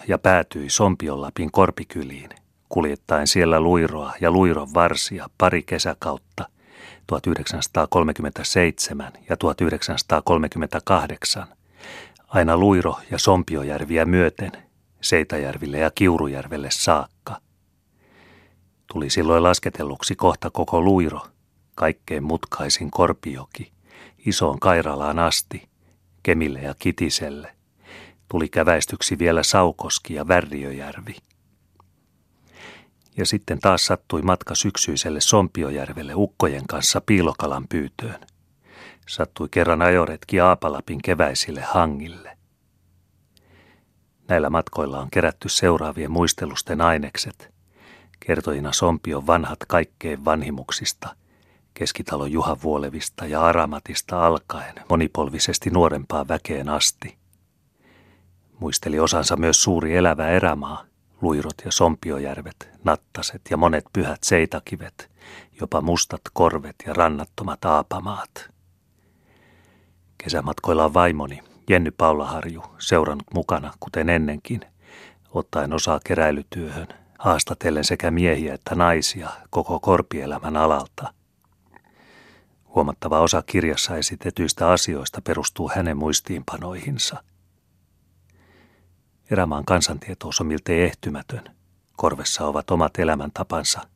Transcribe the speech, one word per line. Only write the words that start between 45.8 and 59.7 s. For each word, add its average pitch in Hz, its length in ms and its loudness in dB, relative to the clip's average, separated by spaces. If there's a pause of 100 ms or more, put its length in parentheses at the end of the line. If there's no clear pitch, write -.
muistelusten 80 720 -2
ainekset. - 720 -2 (640)
Kertojina 73 520 -2
Sompion 78 560 0
vanhat 82 400 2
kaikkein 78 580 -2
vanhimuksista, 73 920 -4 (580)
Keskitalon 71 580 -6
Juha 78 320 0
Vuolevista 73 640 -4
ja 78 200 0
Aramatista 85 800 0
alkaen - 480 -2 (140)
monipolvisesti 78 800 -2
nuorempaan 73 580 2
väkeen 73 420 -6
asti. - 480 -2 (1400)
Muisteli 76 400 -4
osansa 80 360 0
myös 80 280 2
suuri 82 320 2